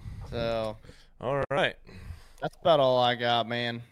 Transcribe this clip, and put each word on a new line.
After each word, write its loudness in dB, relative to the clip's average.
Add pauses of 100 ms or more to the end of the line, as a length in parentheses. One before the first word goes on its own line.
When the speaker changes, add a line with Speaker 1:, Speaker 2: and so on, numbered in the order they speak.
(320)
Speaker 1:
So. -4 (440)
Speaker 2:
All -4
right. -2 (640)
Speaker 1:
That's -8
about 6
all 6
I 4
got, 0
man. -4 (100)